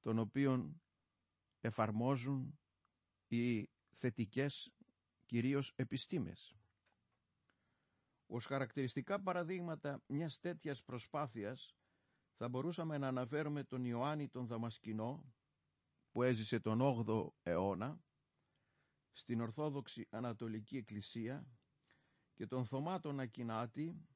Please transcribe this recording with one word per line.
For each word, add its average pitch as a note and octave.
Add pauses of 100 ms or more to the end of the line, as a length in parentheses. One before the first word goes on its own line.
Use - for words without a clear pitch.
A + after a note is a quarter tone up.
τον A2+
οποίον C3+ (760)
εφαρμόζουν A#2+ (680)
οι A#2+ (200)
θετικές B2+ (540)
κυρίως C3
επιστήμες. B2+ (1700)
Ως A#2
χαρακτηριστικά C3
παραδείγματα F3
μιας D3
τέτοιας E3
προσπάθειας A#2+ (580)
θα A#2
μπορούσαμε D#3
να C#3
αναφέρουμε C#3
τον B2+
Ιωάννη C3+
τον B2+
Δαμασκηνό, A#2 (760)
που A#2+
έζησε A#2
τον A2
όγδοο A#2
αιώνα G2 (1120)
στην -
Ορθόδοξη B2+
Ανατολική A2+
Εκκλησία, A2+ (840)
και -
τον B2+
Θωμά D3+
τον C#3+
Ακινάτη A#2+